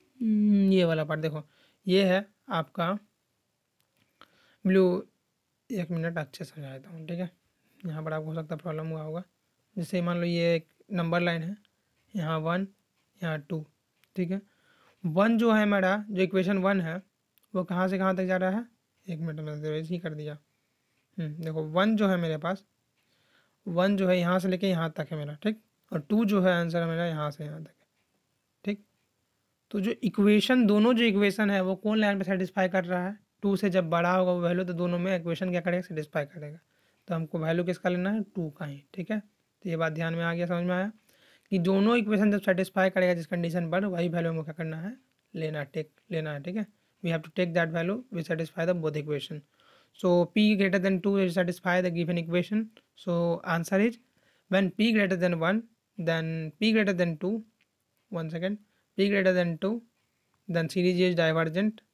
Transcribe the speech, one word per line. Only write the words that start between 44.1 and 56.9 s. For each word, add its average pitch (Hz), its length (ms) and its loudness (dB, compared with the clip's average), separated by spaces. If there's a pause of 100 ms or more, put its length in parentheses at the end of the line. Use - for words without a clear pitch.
हमको 160 120 -4
क्या 151 100 -12
करना 160 240 -8
है, 202 180 -10 (380)
लेना 156 260 -6
है, 143 140 -6
टेक 156 180 -8 (200)
लेना 156 220 -4
है, 143 100 -8
ठीक 180 120 -8
है। 214 100 -4 (380)
We 170 80 -2
have 160 120 -2
to 156 80 -18
take 180 220 -2
that 165 180 2
value 170 240 -2 (160)
which 170 160 -6
satisfy 165 380 -4
the 180 100 2
both 156 200 -4
equation। 151 460 -8 (580)
So 180 140 4 (140)
P 214 180 4 (100)
greater 190 240 2
than 190 200 2
two 202 120 0
will 196 200 2
satisfy 180 500 0
the 180 100 -2
given 170 280 -2
equation। 175 440 0 (340)
So 170 200 -4 (300)
answer 170 320 0
is 226 200 2 (520)
when 185 200 4
P 220 220 2
greater 196 240 2
than 175 220 2
one, 185 200 2 (380)
then 165 340 -2 (280)
P 220 120 4
greater 208 240 2